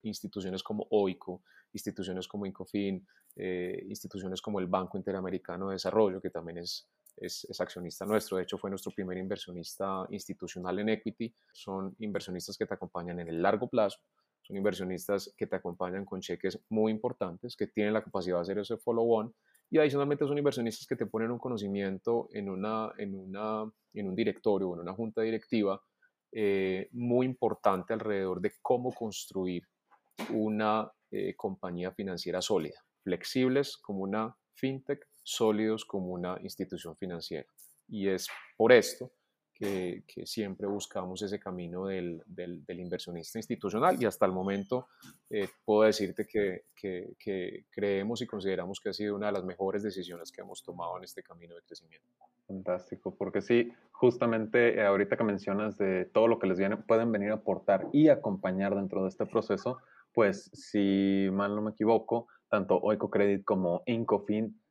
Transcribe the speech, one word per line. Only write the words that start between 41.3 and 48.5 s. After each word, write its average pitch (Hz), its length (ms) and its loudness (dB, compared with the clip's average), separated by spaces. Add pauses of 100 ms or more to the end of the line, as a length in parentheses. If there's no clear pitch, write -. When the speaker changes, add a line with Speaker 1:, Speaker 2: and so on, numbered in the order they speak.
Speaker 1:
camino 90 480 -6
del, 87 400 -4
del, 87 380 -10
del 90 160 -8
inversionista 87 580 -8
institucional, 113 640 0
y - 20 2
hasta 101 220 2
el 92 60 2
momento, 98 560 -2 (420)
eh, 101 180 -2 (160)
puedo 107 180 6
decirte 104 440 2
que, 98 380 -2 (100)
que, 95 440 -8
que 95 520 -6
creemos 101 520 -2
y 117 40 -6
consideramos 95 540 -4